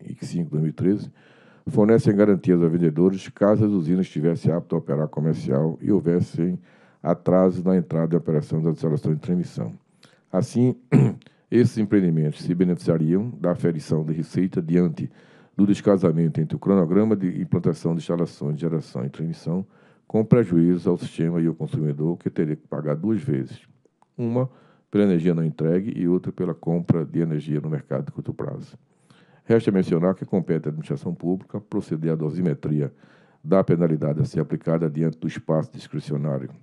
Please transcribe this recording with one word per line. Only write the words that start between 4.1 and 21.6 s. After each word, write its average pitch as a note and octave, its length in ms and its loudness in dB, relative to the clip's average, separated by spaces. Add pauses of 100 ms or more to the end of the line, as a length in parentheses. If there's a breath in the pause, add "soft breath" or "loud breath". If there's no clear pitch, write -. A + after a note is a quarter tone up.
aptas E2+ 240 -2
a - 20 0
operar D2+ 300 -2
comercial D#2 720 -2
e - 100 -2
houvessem E2+ 680 0 (440 soft breath)
atrasos F2+ 640 2
na F#2 100 2
entrada E2 400 0
e E2+ 40 4
operação D#2 420 -2
das D#2+ 140 0
instalações D#2 400 -2
de D2+ 80 -6
transmissão. D#2+ 500 -4 (580 soft breath)
Assim, A#2+ 460 0 (140)
<clears throat> B2+ 260 6 (340 soft breath)
esses A#2+ 280 4
empreendimentos F2 640 2
se F2 120 -2
beneficiariam F2 760 0 (100)
da F2 120 0
aferição E2 520 -2
de D#2 80 -4
receita F2 480 -4
diante E2+ 500 0 (460 soft breath)
do G2 100 4
descasamento F2 720 2
entre D#2 160 -2
o - 60 -6
cronograma G2 560 2
de F2+ 240 -2
implantação E2+ 540 -2
de E2 80 -4
instalações D#2 540 -4
de C#2 40 -10
geração D#2 460 -4
e - 20 -8
transmissão, E2 560 -6 (420 soft breath)
com A2 160 0
prejuízo F2+ 680 2
ao F2 80 0
sistema E2 420 -4
e E2 60 0
ao D#2+ 80 -2
consumidor, D#2 640 -4